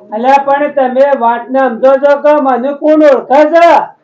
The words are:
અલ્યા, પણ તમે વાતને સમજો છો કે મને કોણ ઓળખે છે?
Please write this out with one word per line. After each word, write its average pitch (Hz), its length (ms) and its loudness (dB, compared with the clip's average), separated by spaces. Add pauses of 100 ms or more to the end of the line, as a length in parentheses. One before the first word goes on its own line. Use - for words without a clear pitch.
(120)
અલ્યા, 262 340 0
પણ 285 280 -2
તમે 262 280 -2 (180)
વાતને 233 400 -4
સમજો 254 320 0
છો 285 280 0
કે 294 220 0
મને 262 320 -4
કોણ 302 300 0
ઓળખે 277 420 2
છે? 330 340 2 (240)